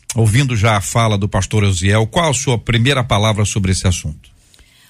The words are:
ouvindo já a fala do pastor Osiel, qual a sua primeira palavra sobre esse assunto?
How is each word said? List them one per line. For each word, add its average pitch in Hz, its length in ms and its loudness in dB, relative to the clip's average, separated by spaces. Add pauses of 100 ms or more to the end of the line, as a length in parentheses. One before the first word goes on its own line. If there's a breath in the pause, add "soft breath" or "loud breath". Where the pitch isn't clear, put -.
(140 soft breath)
ouvindo 120 420 2
já 110 220 2
a 98 40 -2
fala 110 360 0
do 101 120 -2
pastor 101 340 0
Osiel, 98 420 2
qual 165 240 0
a 135 40 0
sua 120 240 -2
primeira 123 460 0
palavra 107 420 0
sobre 95 260 -2
esse 92 160 -2
assunto? 87 420 -4 (600 soft breath)